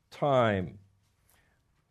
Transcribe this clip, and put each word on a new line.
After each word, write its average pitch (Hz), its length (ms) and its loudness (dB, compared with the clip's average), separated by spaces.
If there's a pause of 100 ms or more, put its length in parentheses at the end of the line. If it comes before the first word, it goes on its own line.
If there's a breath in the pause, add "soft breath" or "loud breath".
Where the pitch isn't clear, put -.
(120)
time, 107 680 -2 (1120)